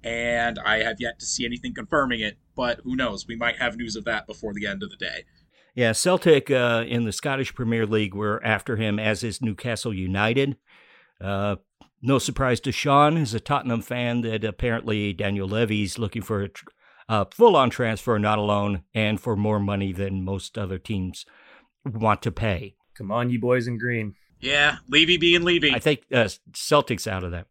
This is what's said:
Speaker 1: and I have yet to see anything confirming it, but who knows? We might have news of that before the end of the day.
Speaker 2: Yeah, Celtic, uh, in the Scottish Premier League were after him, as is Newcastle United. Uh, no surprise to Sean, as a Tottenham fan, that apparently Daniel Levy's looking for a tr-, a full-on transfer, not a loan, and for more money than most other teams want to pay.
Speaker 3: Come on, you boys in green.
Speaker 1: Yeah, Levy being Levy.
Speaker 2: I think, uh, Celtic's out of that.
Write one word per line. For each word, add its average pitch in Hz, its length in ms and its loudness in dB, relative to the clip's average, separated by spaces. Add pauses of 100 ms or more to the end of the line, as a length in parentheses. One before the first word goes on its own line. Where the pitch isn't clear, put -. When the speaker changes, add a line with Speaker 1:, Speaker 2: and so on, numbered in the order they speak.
Speaker 1:
and 117 540 -2
I 110 240 0
have 113 180 -4
yet 117 200 -6
to - 60 -10
see - 200 -4
anything 120 260 -8
confirming 123 480 0
it, 104 160 -4 (180)
but 120 300 -4
who 127 120 -4
knows? 110 300 -4
We 117 100 -10
might 117 200 -2
have 120 200 -4
news 113 200 -8
of 104 80 -10
that 110 220 -4
before 107 260 -10
the 104 140 -6
end 98 160 -4
of 95 80 -10
the - 60 -20
day. 85 280 -8 (500)
Speaker 2:
Yeah, 120 180 2
Celtic, 170 580 4
uh, 120 360 4
in 120 180 0
the 104 80 -2
Scottish 135 420 -4
Premier 113 320 0
League 104 280 0
were 104 300 -2
after 107 320 0
him, 104 220 0
as 110 260 0
is 104 160 -6
Newcastle 113 540 -4
United. 107 640 0 (600)
Uh, 98 380 -2 (460)
no 135 160 4
surprise 123 420 0
to 139 120 -4
Sean, 147 440 4
as 135 160 0
a 113 80 -4
Tottenham 120 400 -2
fan, 123 400 -2
that 110 240 -2
apparently 107 720 -2
Daniel 98 340 -2
Levy's 104 500 0
looking 113 220 -4
for 101 220 -4
a 98 80 -4
tr-, - 180 -20 (400)
a 107 220 2
full-on 165 400 6
transfer, 113 480 0
not 107 200 4
a 104 40 0
loan, 104 400 0 (100)
and 107 260 0
for 117 160 -2
more 104 240 2
money 98 340 -2
than 95 320 -4
most 98 340 -6
other 95 200 -6
teams 92 460 -6 (640)
want 110 360 0
to - 80 -2
pay. 98 440 -4 (200)
Speaker 3:
Come 98 160 -10
on, 120 200 0
you 120 100 -2
boys 123 260 2
in 120 120 -4
green. 113 360 -4 (260)
Speaker 1:
Yeah, 147 360 2 (140)
Levy 160 260 6
being 170 260 4
Levy. 165 300 2
Speaker 2:
I 123 60 0
think, 151 240 0 (100)
uh, 120 160 4 (260)
Celtic's 135 520 0
out 92 180 -4
of 87 60 -6
that. 85 200 -8